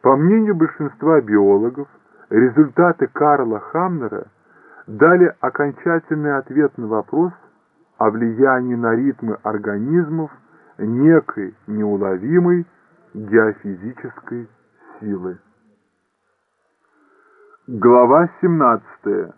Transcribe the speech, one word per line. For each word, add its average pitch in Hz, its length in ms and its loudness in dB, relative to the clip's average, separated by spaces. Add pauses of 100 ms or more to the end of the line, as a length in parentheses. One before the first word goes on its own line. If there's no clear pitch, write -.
По 131 140 4
мнению 208 380 2
большинства 156 640 0
биологов, 107 680 2 (420)
результаты 131 760 0
Карла 135 520 -2
Хамнера 160 640 -6 (600)
дали 165 540 4
окончательный 147 960 -4
ответ 135 420 -2
на 120 80 -10
вопрос 127 460 -2 (680)
о 110 120 2
влиянии 123 640 0
на 117 200 -2
ритмы 120 480 -4
организмов 135 880 -4 (480)
некой 120 760 0 (120)
неуловимой 107 1000 -2 (480)
геофизической 107 1300 -4 (520)
силы. 92 380 -8 (2250)
Глава 123 640 4 (120)
семнадцатая. 117 960 -2